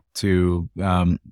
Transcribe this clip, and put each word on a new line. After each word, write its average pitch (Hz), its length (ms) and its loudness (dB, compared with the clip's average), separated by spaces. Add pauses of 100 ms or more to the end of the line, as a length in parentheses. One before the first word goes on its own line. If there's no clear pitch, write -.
(140)
to, 90 540 0 (120)
um, 90 380 0 (140)